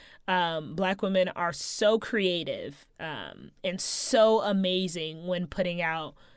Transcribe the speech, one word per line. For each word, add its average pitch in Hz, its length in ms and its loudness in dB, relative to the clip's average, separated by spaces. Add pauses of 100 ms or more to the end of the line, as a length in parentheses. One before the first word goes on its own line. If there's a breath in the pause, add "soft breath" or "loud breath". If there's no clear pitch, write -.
(280 soft breath)
um, 165 460 0
Black 190 260 0
women 190 300 2
are 170 240 -2
so - 440 2
creative, 156 880 -2 (140)
um, 92 520 -10 (120)
and 185 160 -4
so 220 640 4
amazing 185 840 0
when 180 200 -2
putting 175 340 -2
out 160 340 -4 (220 soft breath)